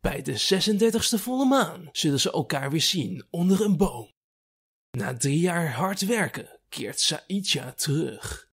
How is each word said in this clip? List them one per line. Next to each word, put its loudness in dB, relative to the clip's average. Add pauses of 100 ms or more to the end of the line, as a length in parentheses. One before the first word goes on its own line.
Bij -4
de -4
zesendertigste 2
volle 0
maan 2
zullen 2
ze 0
elkaar -2
weer 0
zien -2
onder 4
een 2
boom. -2 (800)
Na -4
drie 2
jaar 0
hard -2
werken -2
keert -8
Saïdja -2
terug. -4